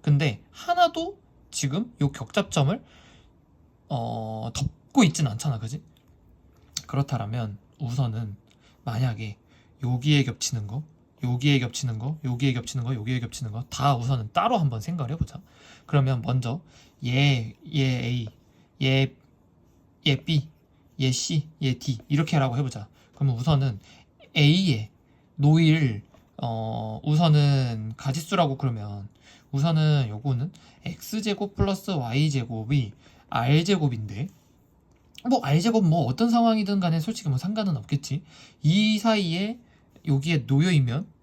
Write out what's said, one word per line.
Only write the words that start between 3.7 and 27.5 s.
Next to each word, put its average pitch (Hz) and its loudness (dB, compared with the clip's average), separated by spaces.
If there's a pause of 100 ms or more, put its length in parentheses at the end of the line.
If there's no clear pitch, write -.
어, 113 -6
덮고 - 0
있진 151 2
않잖아, 117 -4
그지? 113 -10 (1040)
그렇다라면 113 -4 (220)
우선은 117 -4 (480)
만약에 110 -4 (460)
여기에 131 2
겹치는 113 -4
거, 123 -6 (400)
여기에 123 2
겹치는 117 -4
거, 143 -6
여기에 127 0
겹치는 123 -6
거, 131 -2
여기에 123 -4
겹치는 117 -8
거 117 -8
다 139 0
우선은 117 -2
따로 220 2
한번 127 0
생각을 147 -6
해보자. - -4 (440)
그러면 131 2
먼저 127 -2 (420)
얘, 127 0 (200)
얘 139 0 (220)
A, 120 -4 (540)
얘, 135 2 (960)
얘 139 2
B, 151 0 (540)
얘 131 2
C, 147 -2 (160)
얘 131 0
D 123 -6
이렇게 156 0
하라고 131 2
해보자. 117 -6 (280)
그러면 135 2
우선은 131 0 (560)
A에 151 4 (460)
놓일, 151 4 (340)
어, 113 -6
우선은 143 2